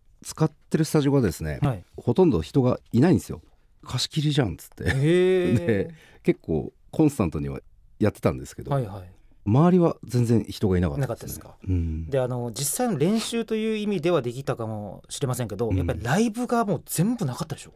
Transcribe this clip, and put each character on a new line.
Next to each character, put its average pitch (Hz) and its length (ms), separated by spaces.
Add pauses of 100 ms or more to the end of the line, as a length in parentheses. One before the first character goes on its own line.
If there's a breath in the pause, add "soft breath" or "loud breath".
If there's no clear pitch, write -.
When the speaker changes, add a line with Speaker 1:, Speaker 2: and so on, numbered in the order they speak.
(220)
Speaker 1:
使 - 220
っ 160 80
て - 260
る 156 60
ス - 80
タ 160 80
ジ 135 80
オ 139 60
が 139 80
で 98 100
す 80 140
ね、 76 160
Speaker 2:
は 135 140
い。 90 100 (100)
Speaker 1:
ほ - 180
と 185 120
ん 170 40
ど 90 120
人 135 200
が 123 200 (100)
い 117 80
な 156 100
い 156 60
ん 95 40
で - 40
す - 80
よ。 - 100 (460)
「貸 - 160
し - 60
切 156 120
り 151 120
じ 143 80
ゃ 123 40
ん」 95 80
っ - 40
つ - 80
っ - 100
て。 - 80
Speaker 2:
へ - 60
ー。 180 640
Speaker 1:
で、 165 420 (280 loud breath)
結 - 200
構 73 300 (180)
コ 160 140
ン 151 40
ス 139 60
タ 107 80
ン 82 80
ト 82 80
に 71 80
は 69 140 (380)
や 104 100
っ - 20
て - 80
た - 120
ん 69 60
で 65 80
す - 80
け - 100
ど、 139 80
Speaker 2:
は 139 100
い 120 40
は 101 140
い。 92 100 (360)
Speaker 1:
周 139 260
り 180 80
は 165 240
全 123 220
然 113 180
人 - 240
が 92 100
い 87 40
な 90 80
か 71 60
っ 71 40
た 135 80
で - 0
す - 0
ね。 - 0
Speaker 2:
な - 0
か 117 60
っ 107 40
た - 80
で - 60
す - 80
か？ - 160 (140)
Speaker 1:
う - 20
ん。 82 380
Speaker 2:
で、 135 100
あ 127 80
の、 123 260
実 - 260
際 247 100
の 190 80
練 196 240
習 233 240
と 226 100
い 220 200
う - 20
意 208 100
味 196 140
で 170 100
は 165 100
で 120 120
き 135 100
た 123 140
か 113 100
も 104 400
し - 140
れ 135 60
ま 127 80
せ 123 100
ん - 20
け 98 80
ど、 113 140
Speaker 1:
う 101 40
ん。 92 40
Speaker 2:
や 90 60
っ - 20
ぱ 123 80
り 82 100
ラ 139 160
イ 233 100
ブ 233 180
が 233 180
も 202 140
う - 60
全 214 300
部 233 80
な 127 100
か - 120
っ - 20
た - 80
で - 60
し - 80
ょ？ - 60